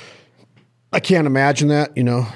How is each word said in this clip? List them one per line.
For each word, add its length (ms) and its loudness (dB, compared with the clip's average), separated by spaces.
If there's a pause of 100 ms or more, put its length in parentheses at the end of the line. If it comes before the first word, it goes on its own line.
(920)
I 60 -2
can't 280 2
imagine 420 0
that, 260 -2
you 80 0
know, 320 0